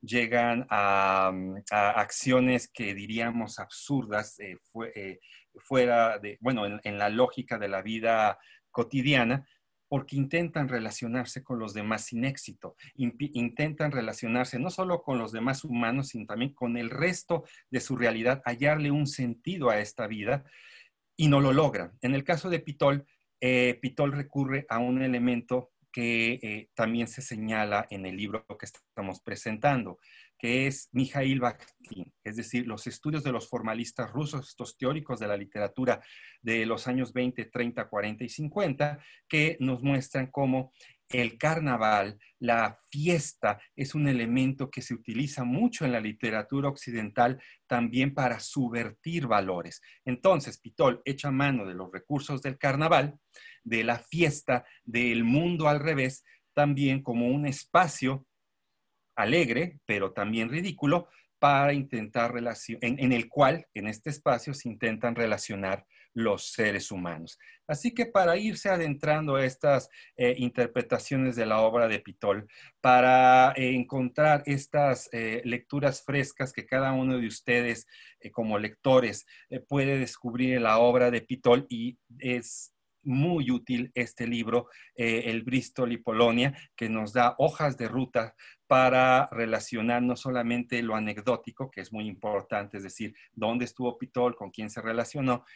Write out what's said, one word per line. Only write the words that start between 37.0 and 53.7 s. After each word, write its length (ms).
veinte, 340
treinta, 420
cuarenta 340
y 60
cincuenta, 720
que 300
nos 240
muestran 460
cómo 440
el 300
carnaval, 800
la 400
fiesta, 720
es 220
un 100
elemento 640
que 120
se 120
utiliza 480
mucho 420
en 60
la 100
literatura 680
occidental 760
también 480
para 240
subvertir 880
valores. 540
Entonces, 540
Pitol 460
echa 280
mano 340
de 80
los 160
recursos 520
del 160
carnaval, 600
de 180